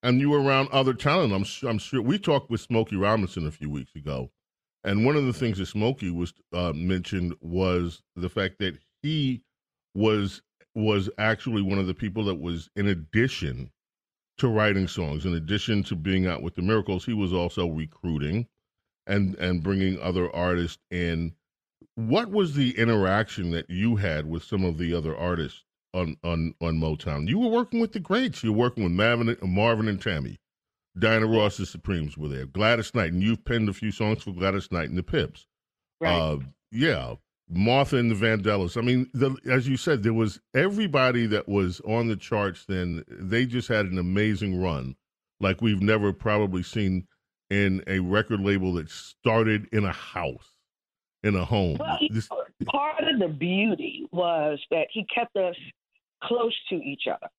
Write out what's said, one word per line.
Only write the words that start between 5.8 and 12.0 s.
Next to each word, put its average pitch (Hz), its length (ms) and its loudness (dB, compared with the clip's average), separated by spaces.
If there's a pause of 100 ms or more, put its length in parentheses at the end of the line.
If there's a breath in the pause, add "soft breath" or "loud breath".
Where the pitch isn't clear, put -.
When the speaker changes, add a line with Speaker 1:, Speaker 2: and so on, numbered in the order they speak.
Speaker 1:
was, 85 220 -4 (200)
uh, 87 220 0
mentioned 90 680 -2
was 90 600 0 (140)
the 87 140 -4
fact 95 300 -4
that 90 180 -2 (260)
he 143 400 -2 (520)
was, 104 460 2 (340)
was 107 420 2
actually 110 440 0
one 98 180 0
of 92 80 0
the 92 80 -2
people 107 300 -4